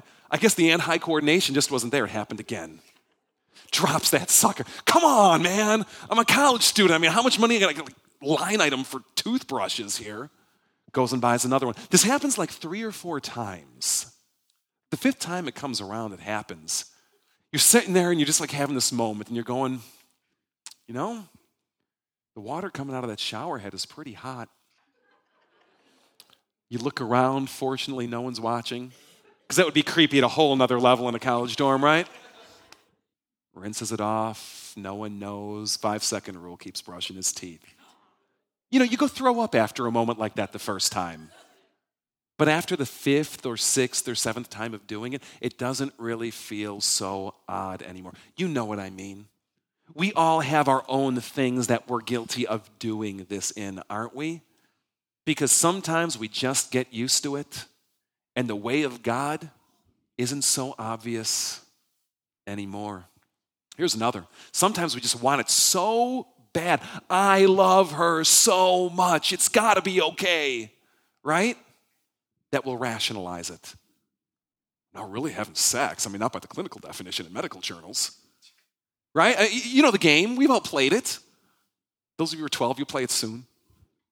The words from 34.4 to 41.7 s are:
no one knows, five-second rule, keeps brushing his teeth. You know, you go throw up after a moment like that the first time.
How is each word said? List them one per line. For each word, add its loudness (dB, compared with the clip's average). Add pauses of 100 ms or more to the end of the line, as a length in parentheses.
no -2
one -8
knows, -6
five-second -2
rule, -14
keeps -12
brushing -10
his -4
teeth. -12 (1040)
You 4
know, 8
you 0
go 2
throw 2
up -2
after 2
a -2
moment 0
like -4
that -4
the -12
first -2
time. -6 (1080)